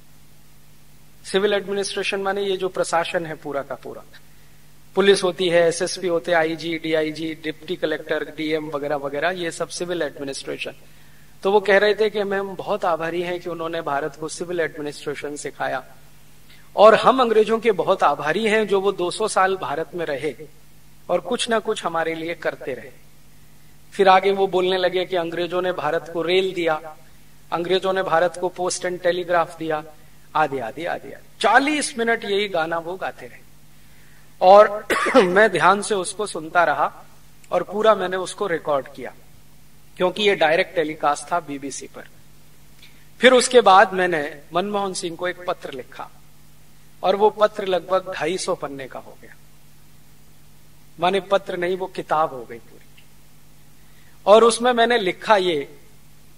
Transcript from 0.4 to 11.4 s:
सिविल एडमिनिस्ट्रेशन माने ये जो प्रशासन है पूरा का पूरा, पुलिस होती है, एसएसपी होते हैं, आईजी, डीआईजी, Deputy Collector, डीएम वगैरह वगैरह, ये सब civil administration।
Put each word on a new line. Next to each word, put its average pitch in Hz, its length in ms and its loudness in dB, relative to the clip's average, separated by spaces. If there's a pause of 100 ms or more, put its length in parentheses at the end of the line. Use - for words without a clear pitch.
सिविल 202 280 2
एडमिनिस्ट्रेशन 196 680 -4
माने 196 220 -2
ये 196 140 -2
जो 185 120 -4
प्रशासन 170 580 -2
है 156 80 -8
पूरा 139 280 -8
का 131 120 -10
पूरा, 117 280 -14 (920)
पुलिस 196 280 4
होती 180 240 -2
है, 170 200 4
एसएसपी 180 400 -4
होते 170 240 0
हैं, 170 60 4
आईजी, 160 400 -2
डीआईजी, 156 560 -2
Deputy 156 420 -10
Collector, 156 480 -4 (120)
डीएम 156 340 -4
वगैरह 143 260 -4
वगैरह, 143 340 -4
ये 175 200 -6
सब 160 180 -8
civil 175 340 -6
administration। 143 680 -8 (720)